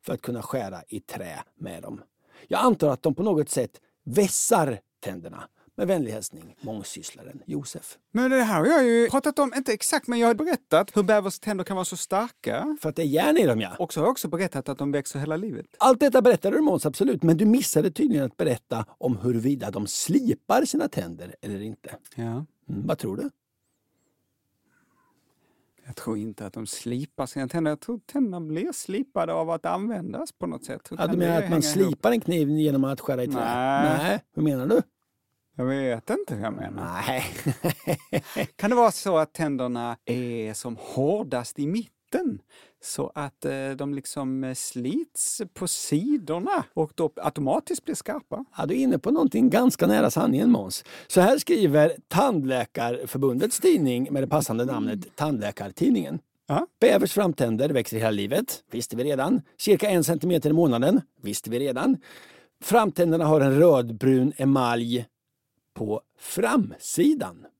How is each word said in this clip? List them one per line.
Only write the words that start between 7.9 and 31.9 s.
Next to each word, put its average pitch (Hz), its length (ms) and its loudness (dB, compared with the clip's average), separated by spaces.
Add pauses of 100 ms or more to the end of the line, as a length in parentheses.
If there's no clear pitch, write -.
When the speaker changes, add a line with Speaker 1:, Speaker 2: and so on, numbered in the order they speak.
Speaker 2:
Men 254 200 0
det 262 120 4
här 214 160 2
har 156 80 4
jag 294 180 6
ju 233 240 4
pratat 277 300 0
om, 277 180 0
inte 269 160 -2
exakt, - 340 -2
men 240 120 0
jag 233 80 6
har 233 80 6
berättat 214 640 0
hur 208 60 4
bävers 196 360 2
tänder 196 240 -6
kan 196 120 -6
vara 185 100 -2
så 180 120 -8
starka. 202 840 -4
Speaker 1:
För 160 80 -2
att 143 60 -8
det 165 60 -4
är 165 40 0
järn 170 320 2
i 208 80 6
dem, 113 160 2
ja. 95 80 -4 (100)
Speaker 2:
Och 175 140 -4
så 170 60 -4
har 156 60 2
jag 214 60 2
också - 160 -4
berättat 170 420 -4
att 135 80 -6
de 143 140 -4
växer 143 280 -4
hela 156 180 -4
livet. 185 280 -8 (140)
Speaker 1:
Allt 262 200 6
detta 262 220 6
berättade 202 360 4
du, 311 40 4
Måns, 196 240 2
absolut, 196 380 0
men 165 140 6
du 208 80 2
missade 214 460 4
tydligen 127 340 0
att - 120 -8
berätta 120 480 -2 (120)
om 127 200 -2
huruvida 117 540 -2
de 98 160 -4
slipar 247 800 0
sina 302 220 -2
tänder 165 540 -8
eller 101 200 -8
inte. - 340 -12 (200)
Speaker 2:
Ja. 120 80 -6
Speaker 1:
Mm, 117 220 -6 (220)
vad - 300 -4
tror 101 200 -6
du? 285 120 -6 (2500)
Speaker 2:
Jag 131 100 -16
tror 113 220 -6
inte 107 280 -10
att 98 80 -12
de 107 140 -12
slipar 127 580 -8
sina 131 220 -8
tänder. 160 240 -2
Jag 147 80 -6
tror 233 260 -10
tänderna 202 360 -4
blir 165 300 -6
slipade 185 640 -4
av 165 160 -2
att 165 160 -4
användas 190 680 -6
på - 160 -8
något - 180 -10
sätt. - 160 -12 (100)
Hur 165 60 -12
Speaker 1:
Ja, - 80 -4
Speaker 2:
kan 185 60 0
Speaker 1:
du 175 60 0
menar 170 140 2
Speaker 2:
det 160 140 2
Speaker 1:
att 170 60 -2
man 160 120 2
Speaker 2:
hänga - 180 2
ihop? 185 80 4
Speaker 1:
slipar 185 220 2